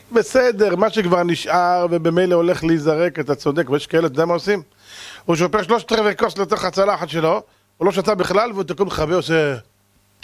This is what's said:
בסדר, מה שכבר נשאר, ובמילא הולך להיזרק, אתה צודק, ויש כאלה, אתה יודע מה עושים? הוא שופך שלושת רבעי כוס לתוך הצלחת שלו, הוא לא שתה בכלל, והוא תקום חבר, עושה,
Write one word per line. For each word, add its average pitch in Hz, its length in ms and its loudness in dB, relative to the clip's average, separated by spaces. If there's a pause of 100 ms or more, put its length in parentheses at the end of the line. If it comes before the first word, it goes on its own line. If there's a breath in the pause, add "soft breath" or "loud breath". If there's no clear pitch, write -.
(120)
בסדר, 214 640 2
מה 170 140 2
שכבר 175 340 2
נשאר, 175 680 0
ובמילא 170 460 2
הולך 170 280 2
להיזרק, 160 560 0
אתה 143 160 -2
צודק, 143 340 -2
ויש 143 180 -2
כאלה, 165 200 0
אתה 131 60 -4
יודע 156 120 0
מה 175 80 0
עושים? 185 280 -2 (640 loud breath)
הוא 170 100 0
שופך 180 280 0
שלושת 220 280 -2
רבעי 214 260 2
כוס 214 200 -2
לתוך 196 280 -4
הצלחת 185 440 0
שלו, 160 320 0 (360 soft breath)
הוא 165 80 -2
לא 196 60 4
שתה 190 240 -2
בכלל, 190 360 0
והוא 196 120 -6
תקום 175 260 -4
חבר, 156 260 -2
עושה, 151 400 0 (680)